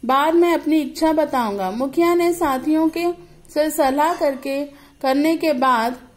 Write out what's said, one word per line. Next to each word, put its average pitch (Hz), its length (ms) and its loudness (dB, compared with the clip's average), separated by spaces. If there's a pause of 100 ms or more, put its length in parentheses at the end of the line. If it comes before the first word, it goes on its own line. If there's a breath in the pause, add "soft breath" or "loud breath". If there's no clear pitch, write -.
बाद 302 280 2
में 339 200 4
अपनी 302 280 0
इच्छा 311 320 -2
बताऊंगा।" 233 580 -2
मुखिया 277 440 0
ने 349 180 2
साथियों 311 560 0
के, 339 220 -4 (420 loud breath)
से 311 180 0
सलाह 302 420 0
करके, 277 500 -4 (380 loud breath)
करने 285 360 2
के 320 160 0
बाद 247 440 0 (200)